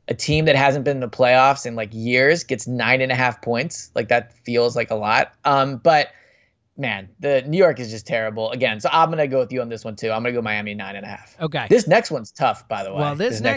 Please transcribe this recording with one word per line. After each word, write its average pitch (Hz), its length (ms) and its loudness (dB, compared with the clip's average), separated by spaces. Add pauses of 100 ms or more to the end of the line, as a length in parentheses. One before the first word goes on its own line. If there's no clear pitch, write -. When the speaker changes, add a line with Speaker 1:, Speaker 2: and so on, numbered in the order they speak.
Speaker 1:
a 127 80 -4
team 151 300 0
that 151 100 6
hasn't 135 300 2
been 139 140 0
in - 20 -6
the 120 80 -4
playoffs 127 580 4
in, 117 80 -8
like, 110 180 -6
years 127 520 2
gets 127 240 -6
nine 123 320 0
and 131 100 0
a 123 60 -2
half 123 260 -2
points. 120 540 -6
Like, 117 120 -2
that 120 240 0 (120)
feels 120 320 0
like 117 160 -4
a - 20 0
lot. 110 380 0 (120)
Um, 139 340 2
but, 151 340 4 (640)
man, 104 320 -6 (100)
the 139 240 0
New 151 160 -2
York 156 220 4
is 113 100 -8
just 110 160 -12
terrible 110 460 -4
again. 117 280 -2
So 170 120 -2
I'm 160 180 4
gonna 156 160 0
go 131 140 0
with 117 120 -2
you 127 80 -4
on 117 80 -6
this 113 160 -10
one 110 120 -10
too. 113 160 -4
I'm 113 100 -2
gonna 123 100 -2
go 123 80 -4
Miami 104 340 -4
nine 101 200 -10
and 98 100 -12
a - 40 -14
half. - 340 -18
Speaker 2:
Okay. 147 260 -6
Speaker 1:
This 214 200 4
next 214 240 2
one's 120 180 -8
tough, - 380 -2
by 101 160 -6
the 98 80 -8
way. 98 80 -4
Speaker 2:
Well, 147 160 -2
this 214 180 -2
Speaker 1:
This 107 60 -6
Speaker 2:
next - 160 0